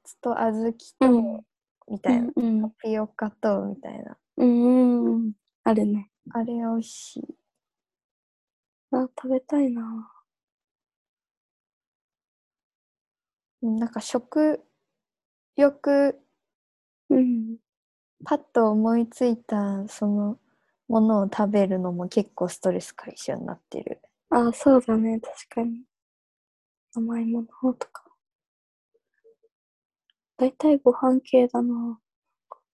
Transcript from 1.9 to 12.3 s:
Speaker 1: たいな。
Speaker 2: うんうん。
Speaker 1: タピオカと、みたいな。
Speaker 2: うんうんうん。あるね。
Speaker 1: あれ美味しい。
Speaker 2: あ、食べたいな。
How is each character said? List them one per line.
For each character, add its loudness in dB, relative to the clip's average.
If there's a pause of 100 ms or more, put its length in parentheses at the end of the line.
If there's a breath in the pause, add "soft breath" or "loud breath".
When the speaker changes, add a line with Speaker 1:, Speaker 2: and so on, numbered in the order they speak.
Speaker 1:
た 0
い 2
な。 -4
Speaker 2:
う 0
ん 0
う -4
ん。 -10
Speaker 1:
タ -20
ピ -4
オ -4
カ -8
と、 -2
み -6
た -14
い -14
な。 -18 (200)
Speaker 2:
う 4
ん 4
う 4
ん 4
う 2 (120)
ん。 -8 (300)
あ 2
る 2
ね。 -4 (220)
Speaker 1:
あ -4
れ -4
美 -6
味 -4
し -16
い。 -14 (1600)
Speaker 2:
あ、 0
食 -12
べ 0
た -2
い 0
な。 -10 (3500)